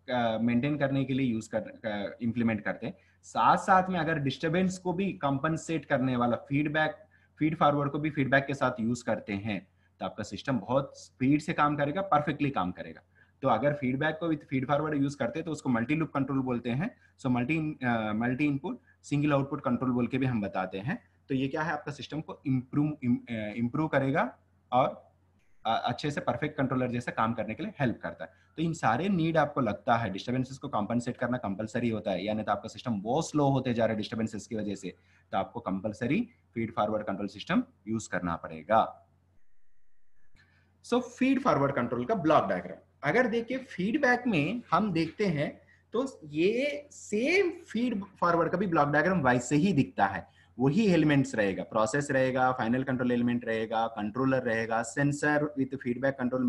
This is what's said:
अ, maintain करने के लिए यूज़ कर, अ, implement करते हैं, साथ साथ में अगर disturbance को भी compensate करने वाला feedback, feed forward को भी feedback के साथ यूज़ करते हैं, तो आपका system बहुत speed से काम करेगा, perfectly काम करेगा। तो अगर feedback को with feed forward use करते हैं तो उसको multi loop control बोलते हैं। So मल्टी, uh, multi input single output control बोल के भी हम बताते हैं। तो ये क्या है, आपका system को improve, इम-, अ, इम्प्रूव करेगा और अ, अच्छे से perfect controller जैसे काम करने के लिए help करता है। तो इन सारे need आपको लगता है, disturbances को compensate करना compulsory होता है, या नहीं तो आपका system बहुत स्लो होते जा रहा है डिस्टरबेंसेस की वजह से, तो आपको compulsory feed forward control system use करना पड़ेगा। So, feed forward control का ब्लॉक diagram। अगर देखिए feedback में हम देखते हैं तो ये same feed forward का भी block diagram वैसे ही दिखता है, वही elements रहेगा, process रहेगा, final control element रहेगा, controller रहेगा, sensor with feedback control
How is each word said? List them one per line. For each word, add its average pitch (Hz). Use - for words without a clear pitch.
अ, 117
maintain 120
करने 135
के 127
लिए 131
यूज़ 110
कर, 110
अ, 104
implement 113
करते 104
हैं, -
साथ 135
साथ 185
में 180
अगर 156
disturbance 165
को 180
भी 190
compensate 156
करने 131
वाला 120
feedback, 151
feed 156
forward 143
को 151
भी 151
feedback 139
के 139
साथ 123
यूज़ 120
करते 110
हैं, 101
तो 101
आपका 98
system 117
बहुत 131
speed 143
से 165
काम 147
करेगा, 147
perfectly 143
काम 90
करेगा। 80
तो 135
अगर 123
feedback 139
को 165
with 147
feed 135
forward 147
use 139
करते -
हैं 160
तो 160
उसको 147
multi 120
loop 156
control 135
बोलते 123
हैं। 151
So -
मल्टी, 147
uh, 113
multi 123
input 147
single 147
output 139
control 123
बोल 123
के 127
भी 135
हम 120
बताते 95
हैं। 117
तो 139
ये 135
क्या 156
है, 160
आपका 151
system 143
को -
improve, 143
इम-, 123
अ, -
इम्प्रूव 117
करेगा 143
और 131
अ, -
अच्छे -
से -
perfect 139
controller 127
जैसे 120
काम 113
करने 110
के 147
लिए 208
help 117
करता 82
है। -
तो 156
इन 165
सारे 139
need 160
आपको 147
लगता 113
है, 110
disturbances 127
को 143
compensate 120
करना 127
compulsory 110
होता 107
है, 92
या 107
नहीं 107
तो 110
आपका 101
system 104
बहुत 131
स्लो 143
होते 127
जा 113
रहा 110
है 110
डिस्टरबेंसेस 110
की 117
वजह 101
से, 95
तो 104
आपको 95
compulsory 107
feed 113
forward 107
control 98
system 160
use 110
करना 87
पड़ेगा। 80
So, 240
feed 262
forward 139
control 120
का 220
ब्लॉक 151
diagram। 92
अगर 202
देखिए 233
feedback 247
में 226
हम 214
देखते 165
हैं 160
तो 247
ये 220
same 330
feed 214
forward 170
का 180
भी 208
block 156
diagram 156
वैसे 127
ही 185
दिखता 104
है, 98
वही 147
elements 147
रहेगा, 98
process -
रहेगा, 131
final 123
control 127
element 120
रहेगा, 113
controller 123
रहेगा, 113
sensor 147
with 135
feedback 131
control 127